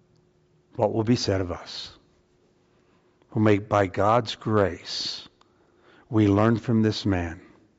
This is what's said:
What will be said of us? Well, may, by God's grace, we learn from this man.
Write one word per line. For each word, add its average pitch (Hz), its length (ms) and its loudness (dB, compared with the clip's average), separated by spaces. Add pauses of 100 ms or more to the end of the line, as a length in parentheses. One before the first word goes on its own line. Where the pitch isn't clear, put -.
(760)
What 104 180 0
will 110 100 0
be 120 120 2
said 95 260 -2
of 90 100 -6
us? - 380 -14 (1400)
Well, 110 80 2
may, 107 160 4
by 101 280 0
God's 107 480 0
grace, - 920 -4 (800)
we 110 180 2
learn 107 300 4
from 110 240 0
this 107 240 -2
man. 87 360 -4 (380)